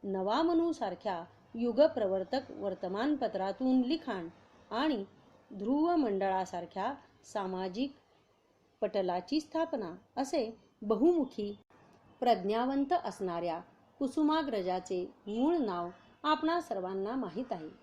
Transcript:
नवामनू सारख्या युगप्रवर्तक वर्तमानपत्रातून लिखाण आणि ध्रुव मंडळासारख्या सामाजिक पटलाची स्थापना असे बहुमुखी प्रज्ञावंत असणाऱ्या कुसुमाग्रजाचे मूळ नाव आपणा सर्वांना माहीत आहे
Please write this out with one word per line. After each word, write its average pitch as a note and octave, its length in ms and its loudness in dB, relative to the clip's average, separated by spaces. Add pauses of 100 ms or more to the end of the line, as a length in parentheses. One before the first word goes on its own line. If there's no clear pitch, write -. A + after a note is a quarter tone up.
नवामनू C#4+ 680 2
सारख्या F#3+ 520 -4 (320)
युगप्रवर्तक A#3 960 2
वर्तमानपत्रातून G3+ 1300 0
लिखाण A#3+ 460 -2 (440)
आणि A#3+ 340 0 (460)
ध्रुव C#4 440 2
मंडळासारख्या F#3+ 1000 0 (300)
सामाजिक F#3+ 720 -4 (880)
पटलाची F#3+ 580 0
स्थापना D4+ 560 -4 (220)
असे B3+ 400 0 (240)
बहुमुखी A3 720 4 (680)
प्रज्ञावंत A#3+ 720 2
असणाऱ्या F3 680 -2 (400)
कुसुमाग्रजाचे A3+ 1040 0 (220)
मूळ A#3+ 300 2
नाव F3+ 320 -2 (340)
आपणा D#4 380 2
सर्वांना F#3+ 540 -4
माहीत B3+ 360 -4
आहे D#3+ 180 -8 (140)